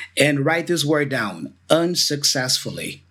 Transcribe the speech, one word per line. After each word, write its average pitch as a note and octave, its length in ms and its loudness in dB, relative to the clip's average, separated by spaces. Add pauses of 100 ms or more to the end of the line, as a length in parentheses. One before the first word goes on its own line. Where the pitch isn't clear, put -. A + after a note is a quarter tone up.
(180)
and C#3 280 4
write E3 220 0
this E3 180 0
word D3 240 2
down, A2 440 -6 (160)
"unsuccessfully." D3 1400 0